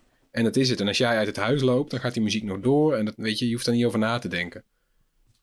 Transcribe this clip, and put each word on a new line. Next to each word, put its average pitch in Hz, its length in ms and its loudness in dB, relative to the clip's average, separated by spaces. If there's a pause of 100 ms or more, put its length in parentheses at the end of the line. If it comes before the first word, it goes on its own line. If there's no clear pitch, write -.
(300)
En 117 140 0
dat 107 120 2
is 131 140 4
het. 110 100 -2
En 98 80 0
als 101 100 -2
jij 117 180 2
uit 107 100 2
het 104 100 -6
huis 120 260 0
loopt, 127 280 2
dan 127 100 -6
gaat 120 140 -4
die 113 80 0
muziek 107 220 0
nog 98 160 -6
door. 147 340 2
En 110 100 0
dat, 107 120 -6
weet 107 220 -4
je, 123 80 -2
je 117 80 0
hoeft 120 120 -4
er 120 60 2
niet 120 120 2
over 117 140 0
na 113 200 0
te 101 100 -6
denken. 87 360 -6 (800)